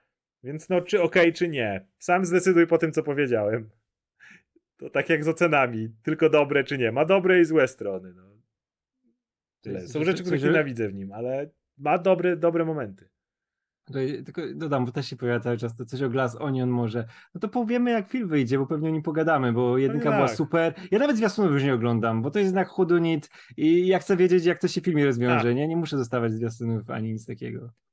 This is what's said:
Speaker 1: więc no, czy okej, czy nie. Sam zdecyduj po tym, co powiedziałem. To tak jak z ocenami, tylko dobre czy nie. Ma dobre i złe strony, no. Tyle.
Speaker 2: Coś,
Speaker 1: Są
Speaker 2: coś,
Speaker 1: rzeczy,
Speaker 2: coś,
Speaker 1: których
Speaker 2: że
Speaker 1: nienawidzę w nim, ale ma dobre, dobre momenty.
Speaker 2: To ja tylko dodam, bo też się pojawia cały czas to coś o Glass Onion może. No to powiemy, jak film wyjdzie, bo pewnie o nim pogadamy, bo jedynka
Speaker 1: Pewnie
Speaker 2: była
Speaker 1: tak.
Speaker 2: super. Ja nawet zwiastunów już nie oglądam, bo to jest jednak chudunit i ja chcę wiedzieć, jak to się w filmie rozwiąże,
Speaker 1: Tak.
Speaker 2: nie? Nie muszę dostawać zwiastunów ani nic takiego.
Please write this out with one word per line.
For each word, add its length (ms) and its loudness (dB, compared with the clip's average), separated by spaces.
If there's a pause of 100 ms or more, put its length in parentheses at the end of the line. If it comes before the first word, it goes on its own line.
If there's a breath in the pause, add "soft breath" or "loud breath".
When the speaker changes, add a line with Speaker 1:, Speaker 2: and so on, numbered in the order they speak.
(440)
Speaker 1:
więc 260 -10
no, 120 2
czy 200 0
okej, 320 4
czy 160 -2
nie. 380 -4 (120)
Sam 260 0
zdecyduj 420 4
po 100 4
tym, 140 0
co 120 0
powiedziałem. 640 -2 (1080 soft breath)
To 120 -14
tak 200 -2
jak 140 2
z 40 -4
ocenami, 600 0 (140)
tylko 260 2
dobre 340 2
czy 140 -6
nie. 140 0
Ma 140 0
dobre 360 4
i 40 6
złe 220 4
strony, 460 -8
no. 100 -20 (1400)
Tyle. 200 -10
Speaker 2:
Coś, 80 -14
Speaker 1:
Są 100 -6
Speaker 2:
coś, 60 -2
Speaker 1:
rzeczy, 120 0
Speaker 2:
coś, 80 -8
Speaker 1:
których 160 -2
Speaker 2:
że 60 0
Speaker 1:
nienawidzę 420 0
w 40 -10
nim, 180 -12
ale 380 -6 (280)
ma 200 0
dobre, 400 2
dobre 280 0
momenty. 440 -8 (840)
Speaker 2:
To 60 -6
ja 240 -4
tylko 180 -12 (140)
dodam, 300 -2
bo 60 -6
też 180 -6
się 60 -12
pojawia 240 -2
cały 180 -2
czas 180 -8
to 100 -14
coś 160 -8
o 80 -2
Glass 300 -2
Onion 300 -2
może. 360 -2 (300 loud breath)
No 60 -16
to 60 -4
powiemy, 440 -2
jak 180 -2
film 180 -4
wyjdzie, 300 0
bo 100 0
pewnie 220 -4
o 20 0
nim 100 -2
pogadamy, 520 0
bo 240 2
jedynka 260 0
Speaker 1:
Pewnie 140 2
Speaker 2:
była 100 4
Speaker 1:
tak. 100 -4
Speaker 2:
super. 360 0 (180 loud breath)
Ja 80 4
nawet 180 2
zwiastunów 340 2
już 120 2
nie 100 2
oglądam, 480 0
bo 100 -4
to 80 -2
jest 80 2
jednak 200 0
chudunit 600 0 (280 loud breath)
i 300 4
ja 120 4
chcę 180 0
wiedzieć, 280 4
jak 160 2
to 60 0
się 140 -4
w 20 -4
filmie 220 2
rozwiąże, 420 2
Speaker 1:
Tak. 80 2
Speaker 2:
nie? 120 0
Nie 100 -2
muszę 200 -2
dostawać 360 -2
zwiastunów 560 -6
ani 240 -6
nic 120 -10
takiego. 460 -12 (220)